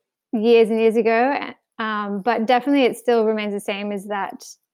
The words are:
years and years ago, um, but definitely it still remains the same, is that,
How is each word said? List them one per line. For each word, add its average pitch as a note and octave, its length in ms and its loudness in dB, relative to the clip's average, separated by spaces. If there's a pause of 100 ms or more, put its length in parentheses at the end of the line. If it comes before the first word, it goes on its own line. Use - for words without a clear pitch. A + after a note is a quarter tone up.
(320)
years A3+ 380 4
and A3+ 100 -2
years A3+ 160 2
ago, A#3 560 0 (260)
um, G#3 440 -4
but A3+ 240 -2
definitely C4 380 2
it A3+ 120 0
still A#3 280 0
remains G#3+ 280 -2
the G3+ 80 -6
same, G3+ 320 -6
is G3+ 160 -8
that, G3 360 -8 (300)